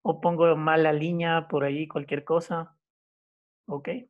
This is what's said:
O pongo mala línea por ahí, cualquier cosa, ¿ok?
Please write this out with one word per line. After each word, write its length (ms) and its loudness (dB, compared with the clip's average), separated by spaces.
O 200 -2
pongo 340 4
mala 380 2
línea 540 -2
por 160 -2
ahí, 240 -4
cualquier 360 -6
cosa, 540 -2
¿ok? 220 -8